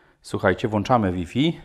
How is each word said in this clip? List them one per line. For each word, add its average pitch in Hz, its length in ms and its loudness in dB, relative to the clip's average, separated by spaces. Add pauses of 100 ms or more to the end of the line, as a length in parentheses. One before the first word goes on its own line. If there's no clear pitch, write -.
(220)
słuchajcie, 104 460 0
włączamy 104 440 2
Wi-Fi 120 520 -2